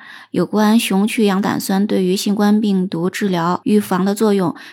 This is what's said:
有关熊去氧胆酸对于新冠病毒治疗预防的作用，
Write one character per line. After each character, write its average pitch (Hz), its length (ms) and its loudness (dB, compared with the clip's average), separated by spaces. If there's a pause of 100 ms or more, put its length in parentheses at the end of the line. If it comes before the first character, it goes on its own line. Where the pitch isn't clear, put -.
(300)
有 180 160 -2
关 214 340 2
熊 208 280 0
去 220 180 0
氧 196 160 0
胆 - 180 -2
酸 202 280 -2
对 202 160 0
于 180 120 0
新 202 200 -2
冠 208 260 2
病 190 260 0
毒 170 220 -4
治 208 180 -4
疗 180 360 -2
预 208 160 2
防 190 260 -2
的 202 80 0
作 208 220 0
用， 180 200 -2 (180)